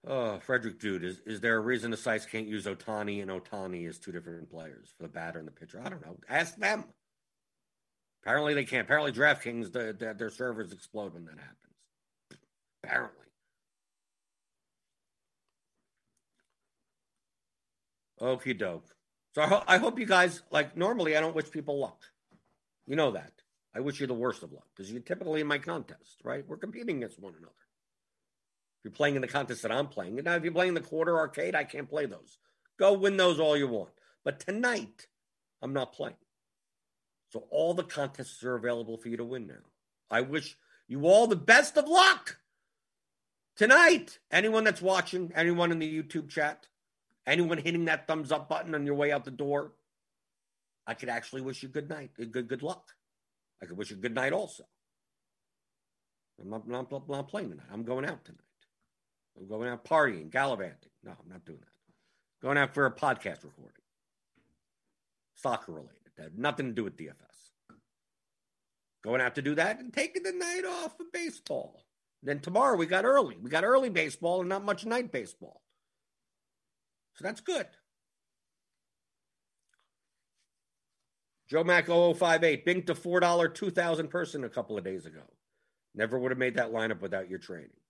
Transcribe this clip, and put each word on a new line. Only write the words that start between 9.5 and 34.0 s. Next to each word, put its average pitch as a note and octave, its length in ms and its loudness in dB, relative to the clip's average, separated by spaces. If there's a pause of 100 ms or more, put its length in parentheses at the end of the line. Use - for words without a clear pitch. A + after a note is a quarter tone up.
the, A2 260 -6
the, A2 200 -6
their A2 140 -6
servers A2+ 400 -6
explode G2 420 -12
when E2+ 120 -16
that D#2 120 -20
happens. - 1000 -20 (440)
Apparently. - 360 -4 (4000)
Okie B2+ 360 -2
doke. F2+ 380 -6 (400)
So D3+ 60 0
I, D#3 60 2
ho-, G3+ 200 4
I - 100 8
hope B3+ 220 2
you A3+ 60 -4
guys, F3+ 360 4 (100)
like, D3 260 0
normally F3 400 2
I - 20 6
don't D#3+ 160 0
wish D#3 160 -4
people C#3+ 280 -4
luck. - 240 -8 (840)
You C3+ 100 -4
know D3 160 2
that. F2+ 220 -10 (420)
I A#2+ 60 -6
wish C#3+ 180 -4
you C#3 80 -4
the B2+ 60 -4
worst A#2+ 300 -4
of C#2+ 100 -16
luck - 140 -20 (100)
'cause G2 120 -14
you're A#2+ 120 -10
typically E3 400 -4
in D3+ 60 -4
my D3 100 0
contest, - 680 -10
right? C3 240 -8
We're D3+ 80 -10
competing A3 420 -6
against A2+ 220 -8
one F#2+ 180 -16
another. E2 140 -20 (1300)
If - 60 -20
you're G#2+ 80 -14
playing C#3+ 220 2
in C3+ 60 0
the B2 60 -4
contest B2 360 -4
that A2 100 -2
I'm C#3+ 140 0
playing, G2+ 320 -8
and D3+ 60 -8
now E3+ 100 0
if E3 80 -2
you're E3 100 -4
playing F3+ 220 2
the D#3+ 60 -2
quarter D#3+ 360 0
arcade, D#3+ 380 -2
I D3 100 0
can't C#3 240 -12
play D3 160 -2
those. - 320 -14 (400)
Go G3 160 8
win G3 240 4
those F3 240 6
all D3+ 160 6
you C#3 100 2
want. G#2+ 240 -4 (320)